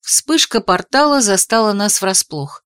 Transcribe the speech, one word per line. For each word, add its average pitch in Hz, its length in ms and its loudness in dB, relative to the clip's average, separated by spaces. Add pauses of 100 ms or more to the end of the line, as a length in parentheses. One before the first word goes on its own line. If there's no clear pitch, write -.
Вспышка - 600 -2
портала 277 600 2
застала 214 520 0
нас 202 280 -2
врасплох. 160 640 -4